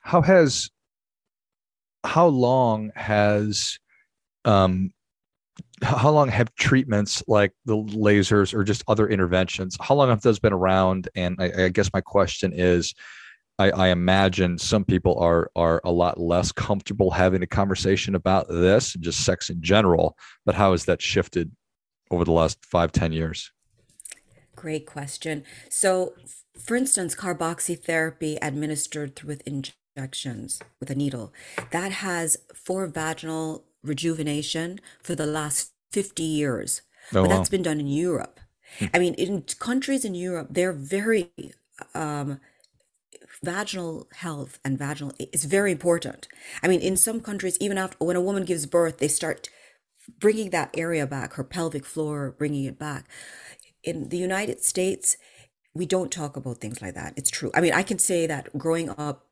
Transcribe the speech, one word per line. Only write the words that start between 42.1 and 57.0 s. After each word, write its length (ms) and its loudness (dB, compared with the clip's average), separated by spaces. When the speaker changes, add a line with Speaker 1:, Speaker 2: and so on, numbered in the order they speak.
Speaker 2:
vaginal 720 -8
health 520 -10
and 140 -2
vaginal 400 -8
i-, 140 -10
is 120 -2
very 280 2
important. 560 -2
I 60 2
mean, 120 4
in 160 0
some 240 2
countries, 400 -6
even 180 -2
after, 260 -6
when 120 0
a 40 0
woman 240 -2
gives 220 -4
birth, 320 0
they 100 -2
start 400 -4
bringing 320 0
that 260 -4
area 300 -2
back, 280 -8
her 100 -8
pelvic 400 -6
floor, 520 -6
bringing 280 -4
it 140 -10
back. 300 -10
In 260 -8
the 100 -4
United 440 -4
States, 540 -2
we 140 -6
don't 240 -2
talk 260 -8
about 220 -10
things 240 -12
like 120 -12
that. 220 -14